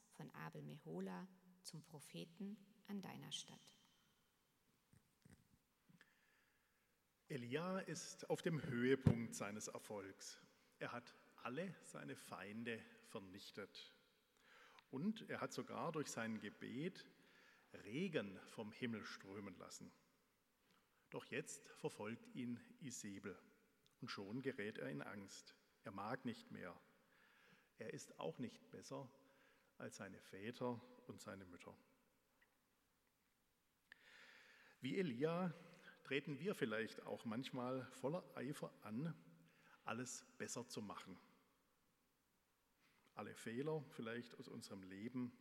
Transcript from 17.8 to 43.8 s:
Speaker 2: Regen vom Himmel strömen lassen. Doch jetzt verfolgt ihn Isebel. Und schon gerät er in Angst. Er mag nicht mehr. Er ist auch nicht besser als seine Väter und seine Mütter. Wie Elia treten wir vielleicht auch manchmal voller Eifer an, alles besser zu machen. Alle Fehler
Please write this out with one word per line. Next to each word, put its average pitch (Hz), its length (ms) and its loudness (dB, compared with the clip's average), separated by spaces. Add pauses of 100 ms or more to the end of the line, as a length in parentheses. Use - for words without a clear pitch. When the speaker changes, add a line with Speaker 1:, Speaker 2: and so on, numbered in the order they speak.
Speaker 2:
Regen 117 600 2
vom 107 260 -4
Himmel 113 320 2
strömen 98 540 -6
lassen. - 320 -10 (1200)
Doch 131 160 -2
jetzt - 440 0
verfolgt - 640 -2
ihn 120 260 0 (200)
Isebel. 101 560 -4 (640)
Und 127 80 -2
schon 110 340 0
gerät 113 360 2
er 131 100 2
in 143 140 0
Angst. 101 540 -8 (260)
Er 113 80 -6
mag 104 340 0
nicht - 260 -2
mehr. 92 280 -6 (1000)
Er 110 140 -4
ist - 260 -8
auch - 200 2
nicht - 320 -4
besser 131 400 -6 (640)
als - 200 -6
seine 98 240 -6
Väter 117 600 0 (280)
und 107 120 -8
seine 98 260 -6
Mütter. 90 300 -10 (3000)
Wie 185 180 2
Elia 165 540 6 (520)
treten 143 340 4
wir 185 160 2
vielleicht 110 520 4
auch 110 180 -2
manchmal 127 640 2
voller 160 340 2 (120)
Eifer 139 360 0 (100)
an, 123 320 0 (680)
alles 117 400 0 (140)
besser 117 300 -2
zu - 120 -2
machen. 95 380 -6 (2000)
Alle 104 200 -4
Fehler 139 560 2